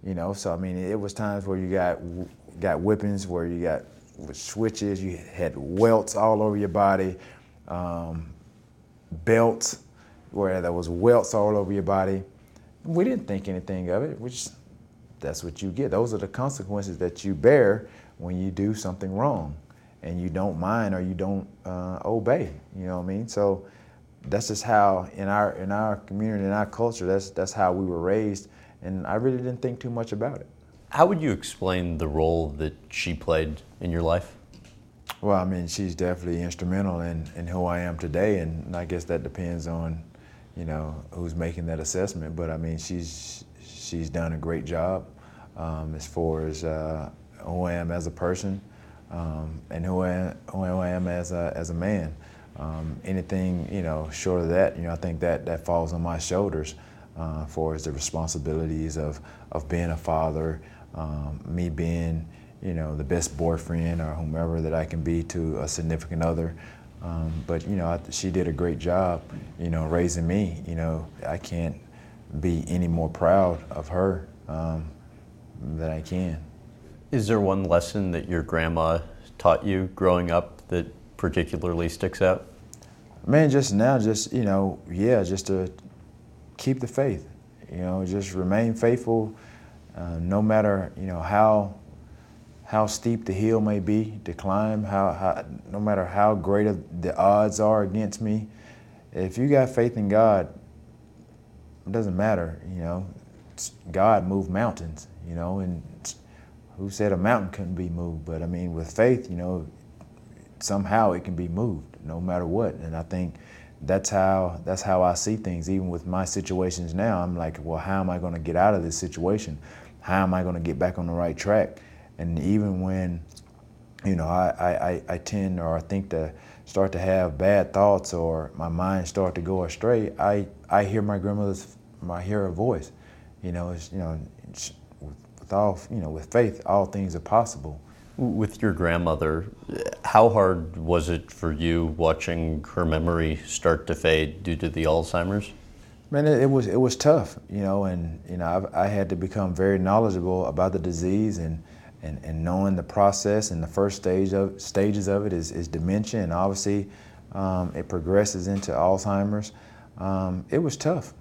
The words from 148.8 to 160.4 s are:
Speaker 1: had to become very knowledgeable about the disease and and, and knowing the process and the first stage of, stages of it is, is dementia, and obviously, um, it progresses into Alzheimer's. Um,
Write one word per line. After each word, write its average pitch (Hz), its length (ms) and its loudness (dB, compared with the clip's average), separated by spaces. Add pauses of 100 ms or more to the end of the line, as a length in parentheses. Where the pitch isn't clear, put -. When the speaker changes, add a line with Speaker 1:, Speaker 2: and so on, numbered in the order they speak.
Speaker 1:
had 98 220 0
to 95 60 0
become 92 380 -2
very 95 260 4
knowledgeable 92 640 2
about 87 260 2
the 92 80 0
disease 90 580 0
and 80 260 -4 (400)
and, 78 200 -8
and 80 200 -4
knowing 95 320 2
the 85 80 -2
process 101 680 2
and 82 100 -4
the 80 60 -4
first 98 300 2
stage 95 360 2
of, 98 260 0
stages 101 480 0
of 101 180 2
it 98 80 -2
is, 80 180 -2
is 85 160 -6
dementia, 95 560 -2
and 82 100 -2
obviously, 98 560 0 (440)
um, 92 420 0
it 80 120 -6
progresses 92 600 2
into 98 240 -2
Alzheimer's. 98 800 2 (440)
Um, 92 520 -2